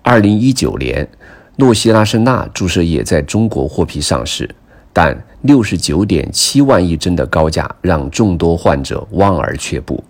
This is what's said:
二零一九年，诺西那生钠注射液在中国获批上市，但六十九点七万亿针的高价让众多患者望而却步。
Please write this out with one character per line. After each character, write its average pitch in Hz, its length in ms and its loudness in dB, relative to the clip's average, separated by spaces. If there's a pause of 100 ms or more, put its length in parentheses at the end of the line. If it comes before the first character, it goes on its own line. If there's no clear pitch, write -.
二 120 180 4
零 104 180 4
一 127 140 2
九 - 260 -2
年， 67 300 -4 (480)
诺 127 180 6
西 110 200 2
那 110 100 4
生 110 220 2
钠 127 280 0
注 95 140 -4
射 85 160 0
液 80 200 0
在 80 180 0
中 107 260 -2
国 69 180 -4
获 76 200 -2
批 73 160 -8
上 64 240 -4
市， - 280 -8 (380)
但 82 240 0 (280)
六 131 200 6
十 95 140 -4
九 82 260 -2
点 95 300 -2
七 - 260 0
万 120 260 4
亿 82 120 -2
针 90 180 -2
的 69 120 -2
高 80 220 0
价 78 200 -4 (100)
让 76 300 -2
众 98 280 0
多 85 200 0
患 71 260 0
者 - 280 -8
望 95 260 2
而 64 180 -4
却 - 240 -8
步。 - 300 -8